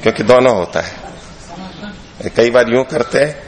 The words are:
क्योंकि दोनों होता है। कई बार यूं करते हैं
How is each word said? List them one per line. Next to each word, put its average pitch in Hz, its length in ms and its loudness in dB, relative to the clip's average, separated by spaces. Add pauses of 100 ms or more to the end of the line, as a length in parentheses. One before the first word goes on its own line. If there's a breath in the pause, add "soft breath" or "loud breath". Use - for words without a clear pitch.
क्योंकि 113 200 0
दोनों 123 320 6
होता 85 260 -2
है। - 1500 -14
कई 117 140 4
बार 120 200 2
यूं 127 160 2
करते - 340 -4
हैं 151 160 -2 (120)